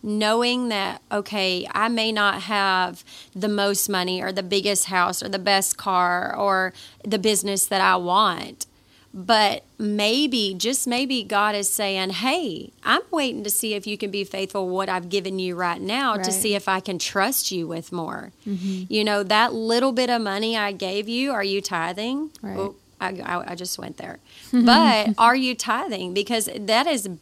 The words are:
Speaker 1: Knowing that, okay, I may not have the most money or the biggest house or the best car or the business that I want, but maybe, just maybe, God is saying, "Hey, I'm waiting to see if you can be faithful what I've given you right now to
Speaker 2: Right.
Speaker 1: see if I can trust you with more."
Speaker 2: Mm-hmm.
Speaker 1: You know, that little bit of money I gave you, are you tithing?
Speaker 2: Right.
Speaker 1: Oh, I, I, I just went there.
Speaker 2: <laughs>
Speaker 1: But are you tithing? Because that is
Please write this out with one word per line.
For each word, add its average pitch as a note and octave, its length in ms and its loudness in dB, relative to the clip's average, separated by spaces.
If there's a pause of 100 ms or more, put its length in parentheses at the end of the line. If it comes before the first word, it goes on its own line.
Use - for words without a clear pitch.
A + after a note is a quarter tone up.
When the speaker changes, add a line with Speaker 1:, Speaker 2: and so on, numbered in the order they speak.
Speaker 1:
Knowing A#3 640 2
that, G3 320 -2 (100)
okay, F#3+ 600 -2
I G#3+ 160 0
may A3+ 240 0
not G3+ 320 0
have F#3 600 0 (320)
the G3 120 -2
most G3+ 420 2
money F3+ 320 0
or F#3 100 -4
the F#3+ 120 -4
biggest G3 420 0
house F3+ 380 0
or G3+ 60 -6
the G3 100 -2
best F#3+ 380 2
car F3+ 580 0
or F#3+ 380 0 (300)
the G#3 140 -2
business G3 500 0
that F#3+ 140 0
I F#3 140 6
want, F3+ 720 0 (460)
but G3+ 500 2 (160)
maybe, G#3+ 760 0
just A3+ 300 -2
maybe, B3 360 -2
God G#3 320 0
is G3 140 -2
saying, F#3+ 420 -2
"Hey, A#3+ 600 -4 (120)
I'm D4+ 180 2 (100)
waiting C4 340 -2
to G#3+ 40 -6
see G#3+ 240 -2
if G#3 140 -6
you G#3 100 -6
can G3+ 140 -6
be G3 140 -4
faithful F#3+ 440 -6
what F#3+ 200 -2
I've F3+ 200 -4
given F#3+ 300 -2
you F3+ 160 -4
right F3 260 -2
now A#3 340 0
to G3+ 80 -2
Speaker 2:
Right. F#3+ 100 0
Speaker 1:
see G3+ 200 0
if G3 140 -2
I F#3+ 140 0
can F#3 180 -6
trust G#3 520 0
you E3+ 140 -2
with E3 280 -10
more." F3 380 -8 (160)
Speaker 2:
Mm-hmm. F#3+ 420 -4
Speaker 1:
You G#3+ 160 2
know, G#3 180 4
that G#3+ 300 4
little A#3 400 2
bit B3 160 2
of A#3 120 2
money A3 360 -2
I G3+ 160 -2
gave G3 340 -4
you, B3+ 240 -2
are G#3 140 -2
you G3 160 -2
tithing? G#3 680 -4 (120)
Speaker 2:
Right. G3 160 -8
Speaker 1:
Oh, G3 180 -6 (240)
I, F#3+ 260 -6
I, F3 260 -6
I F3 40 -8
just F3 240 -10
went - 180 -12
there. - 220 -14 (160)
Speaker 2:
<laughs> - 160 -12
Speaker 1:
But A#3 680 8
are A#3 180 8
you B3+ 200 0
tithing? G3+ 580 -4
Because G#3 440 0
that A3 300 2
is A#3+ 200 -2 (140)